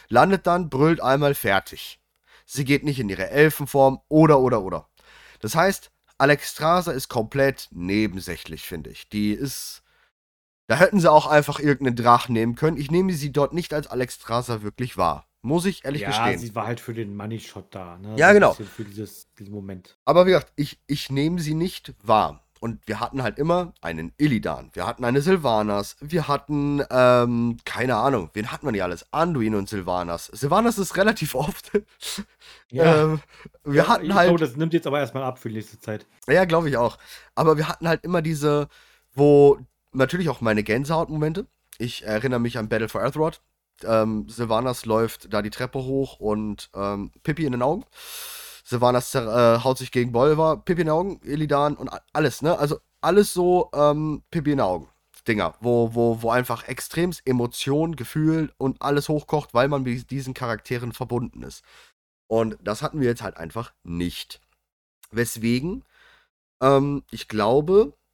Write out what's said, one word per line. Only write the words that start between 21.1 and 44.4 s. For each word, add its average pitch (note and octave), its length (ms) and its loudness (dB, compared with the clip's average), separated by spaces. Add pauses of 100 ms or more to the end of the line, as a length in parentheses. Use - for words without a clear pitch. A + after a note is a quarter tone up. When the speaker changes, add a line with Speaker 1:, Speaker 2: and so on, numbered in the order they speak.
Speaker 1:
nehme D3+ 300 -2
sie D3+ 140 -4
nicht D#3+ 480 -6
wahr. G#2 380 0 (200)
Und A#2 260 -10
wir G#2 140 -6
hatten B2+ 240 -6
halt A2+ 160 -6
immer E3+ 400 -2
einen E2 380 -8
Illidan, G2 560 -2
wir F#2 120 -6
hatten A#2+ 180 -8
eine B2+ 160 0
Sylvanas, A2 800 0
wir D3+ 300 -4
hatten, C#3+ 520 -2 (120)
ähm, A#2+ 720 4
keine B2 320 -2
Ahnung, A2 380 0
wen A2 180 -8
hatten D#3 120 -14
wir C#3 60 -4
nicht G2 140 -2
alles? F2 280 -8
Anduin C3+ 440 0
und G2 120 -4
Sylvanas. F2+ 580 -6
Sylvanas G3 520 0
ist - 180 -4
relativ G3 380 0
<laughs> - 0 -
oft. - 380 -6 (960)
Speaker 2:
Ja. D#3 320 4
Speaker 1:
Ähm, D#3 180 0 (440)
wir D3 180 4
Speaker 2:
Ja, - 60 4
Speaker 1:
hatten G#3 180 2
Speaker 2:
ich F#3+ 80 0
Speaker 1:
halt F3+ 140 6
Speaker 2:
glaube, E3+ 180 4
das B2 100 -6
nimmt D#3+ 180 -2
jetzt E3 120 0
aber C#3+ 140 -2
erstmal C3 240 -4
ab B2+ 160 -6
für - 80 -10
die G#2+ 80 -8
nächste - 240 -14
Zeit. G#2+ 260 -10 (220)
Speaker 1:
Ja, F3 160 6
glaube E3 240 0
ich C3+ 80 -2
auch. A#2 220 0 (360)
Aber D#3 220 4
wir D3+ 120 -2
hatten E3 200 -6
halt D#3+ 160 -2
immer E3+ 180 -2
diese, D3 460 0 (440)
wo C#3+ 460 8 (340)
natürlich D3+ 360 0
auch B2+ 120 -6
meine G#2+ 220 2
Gänsehautmomente. D3+ 840 -2 (320)
Ich A#2+ 260 -8
erinnere G#2+ 340 -2
mich A#2+ 200 -2
an G#2+ 100 -6
Battle A2 200 -2
for G2+ 140 -4
Azeroth. D3+ 380 -2 (440)
Ähm, A2 440 0
Sylvanas A#2+ 580 -4